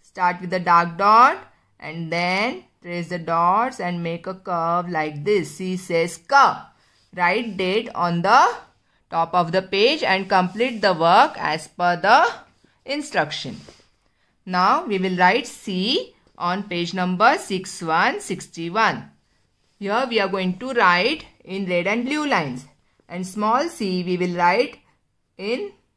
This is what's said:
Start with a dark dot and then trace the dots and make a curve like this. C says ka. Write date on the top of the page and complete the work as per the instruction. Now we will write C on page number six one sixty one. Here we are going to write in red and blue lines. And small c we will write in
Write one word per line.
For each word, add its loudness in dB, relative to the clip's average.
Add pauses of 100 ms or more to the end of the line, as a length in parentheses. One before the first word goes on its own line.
Start -2
with -6
a 0
dark 4
dot 6 (420)
and -10
then -2 (180)
trace -8
the -6
dots 0
and -4
make -6
a -8
curve -4
like -4
this. 0
C -6
says -2
ka. 2 (440)
Write -2
date -2
on -2
the 6 (540)
top -2
of 2
the 2
page 0
and 0
complete 0
the 2
work 4
as -6
per 0
the 4 (580)
instruction. -6 (880)
Now 2
we -2
will -2
write 4
C -4 (240)
on -4
page -6
number 2
six -8
one 0
sixty -10
one. -2 (680)
Here -2
we 0
are 0
going -2
to -8
write 2 (180)
in -8
red 0
and -2
blue -4
lines. -4 (440)
And -10
small -2
c -4
we -2
will -2
write 2 (580)
in -6 (260)